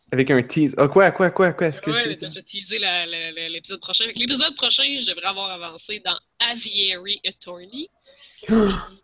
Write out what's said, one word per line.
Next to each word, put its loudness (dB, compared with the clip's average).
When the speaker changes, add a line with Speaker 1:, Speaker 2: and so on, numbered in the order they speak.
Speaker 1:
Avec 2
un 6
tease. 0
Ah, 4
quoi, 8
quoi, 2
quoi, 2
quoi, 0
est-ce -4
que -4
Speaker 2:
Ouais, 2
Speaker 1:
c'est -2
Speaker 2:
mais -6
t'as -12
Speaker 1:
ça ? -10
Speaker 2:
déjà -10
teasé -8
la, 0
la, -6
la, -8
l'épisode -10
prochain. 0
Fait -8
que -6
l'épisode 2
prochain, 2
je 0
devrais -4
avoir -4
avancé -10
dans -2
Aviary -2
Attorney. -10
Speaker 3:
<gasps> -20
Speaker 2:
Je 4
vais 6
vous -4